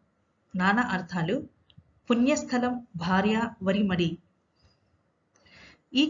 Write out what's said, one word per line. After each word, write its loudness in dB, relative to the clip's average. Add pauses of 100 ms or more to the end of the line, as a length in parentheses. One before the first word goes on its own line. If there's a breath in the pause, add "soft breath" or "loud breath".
(540)
నానా 2 (120)
అర్థాలు, -4 (720)
పుణ్యస్థలం, 0 (300)
భార్య, 2 (300)
వరిమడి. 2 (1800 soft breath)
ఈ 4